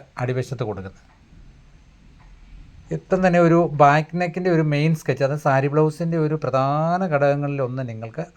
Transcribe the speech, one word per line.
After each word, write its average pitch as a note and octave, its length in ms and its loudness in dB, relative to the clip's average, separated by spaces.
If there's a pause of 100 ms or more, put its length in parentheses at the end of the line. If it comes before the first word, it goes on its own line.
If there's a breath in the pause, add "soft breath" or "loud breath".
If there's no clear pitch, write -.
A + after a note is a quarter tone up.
(220)
അടിവശത്ത് B2+ 460 -4
കൊടുക്കുന്നത്. F#2+ 340 -10 (1900)
ഇത്ര F#3 300 -4
തന്നെ F3 220 4
ഒരു E3+ 120 4 (220)
ബാക്ക് D3+ 380 4
നെക്കിൻ്റെ F3+ 360 -2
ഒരു D#3+ 160 2
മെയിൻ D3 200 2 (100)
സ്കെച്ച്, C3+ 260 -2
അത് C#3+ 160 -4
സാരി C3+ 300 2
ബ്ലൗസിൻ്റെ D#3 520 0
ഒരു D3+ 180 0
പ്രധാന D3 560 0 (120)
ഘടകങ്ങളിലൊന്ന് C#3+ 800 0
നിങ്ങൾക്ക് A2+ 340 -12 (140)